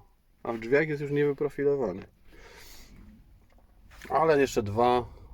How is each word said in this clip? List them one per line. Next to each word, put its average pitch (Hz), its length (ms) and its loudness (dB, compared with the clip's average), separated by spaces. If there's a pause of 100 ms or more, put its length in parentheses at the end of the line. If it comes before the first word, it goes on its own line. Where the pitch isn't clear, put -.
(420)
a 120 100 -6
w 117 60 -8
drzwiach 135 300 0
jest 147 140 -6
już 143 80 -8
niewyprofilowany. 143 920 -2 (2000)
Ale 147 320 4
jeszcze 123 220 2
dwa 120 420 2 (300)